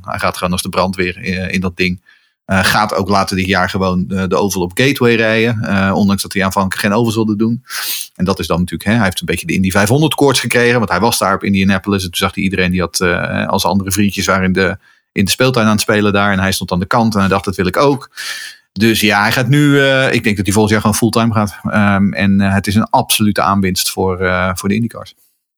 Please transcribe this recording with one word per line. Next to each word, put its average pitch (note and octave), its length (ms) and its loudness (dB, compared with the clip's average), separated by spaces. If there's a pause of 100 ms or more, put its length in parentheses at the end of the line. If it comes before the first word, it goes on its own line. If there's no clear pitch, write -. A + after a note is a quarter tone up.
Hij - 140 -8
gaat F#2+ 180 -2
gewoon F#2 160 -2
als F2 80 -4
de G2+ 80 -8
brandweer F#2 540 -2
in, F#2 280 -4
in F#2+ 100 -2
dat F2+ 160 -4
ding. F#2 240 -2 (440)
Eh, F#2+ 180 0
gaat G#2+ 300 0
ook F#2+ 160 -2
later G2 260 0
dit F#2 100 0
jaar F#2 240 0
gewoon, F#2 400 0
eh, F#2+ 180 -4
de F2+ 100 0
oval F#2 240 0
op F2+ 120 -4
Gateway B2 420 2
rijden. A2+ 480 0
Eh, G2 320 0
ondanks G2 260 2
dat F2+ 120 -10
hij F#2+ 100 -2
aanvankelijk F#2+ 380 -2
geen G2+ 120 0
ovals A2+ 220 0
wilde A2 200 0
doen. A2+ 280 -2 (520)
En F#2 100 -2
dat F#2+ 140 -2
is E2+ 80 -4
dan E2+ 120 0
natuurlijk, F2 300 -4
hè, A2 60 2
hij A#2 100 2
heeft F#2 140 -2
een F2 60 -8
beetje - 220 -4
de E2+ 60 -2
Indy F#2+ 180 0
vijfhonderd B2+ 440 2
koorts C#3 240 4
gekregen. A#2+ 380 2
Want G#2+ 120 -2
hij F2 100 0
was A2 180 0
daar G2 180 0
op - 80 -6
Indianapolis. G2 600 0
En F2+ 80 -8
toen - 160 -6
zag - 80 -6
hij G2 80 -4
iedereen F#2 280 0
die F#2 100 0
had, - 180 -4
eh, F2+ 480 -2
al - 120 0
zijn - 120 -2
andere G2 200 -2
vriendjes G2 340 0
waren F#2+ 200 2
in F#2 80 2
de, F#2 240 0 (340)
in G2 140 0
de - 60 -4
speeltuin B2+ 340 2
aan A2 60 4
het G#2+ 100 0
spelen G#2 320 0
daar. G2+ 180 2
En F#2+ 80 0
hij F#2+ 120 0
stond F#2 200 -6
aan F2+ 80 0
de F#2 60 -2
kant A2+ 280 0
en G2+ 60 0
hij F#2+ 100 2
dacht, F#2+ 160 0
"Dat G2 100 -4
wil F#2 120 -2
ik F2+ 100 -2
ook." - 340 0 (600)
Dus A2 280 2
ja, G#2 220 2
hij A2 100 2
gaat C3 160 0
nu, C#3+ 340 4
eh, C3+ 320 2
ik A#2 100 0
denk G#2+ 120 0
dat F#2+ 100 -2
hij G2+ 80 -2
volgend G#2+ 180 2
jaar G#2+ 100 2
gewoon G#2+ 140 2
fulltime A2+ 380 0
gaat. G#2 300 -2
Ehm, G2+ 500 2
en, G2 280 2
eh, G2 120 2
het G2 140 0
is G2 80 -2
een A2+ 140 2
absolute A2 520 0
aanwinst F#2+ 500 0
voor, F#2 280 -2
eh, F#2 340 0
voor G2 160 -4
de G#2 60 0
IndyCars. G#2+ 380 -6 (440)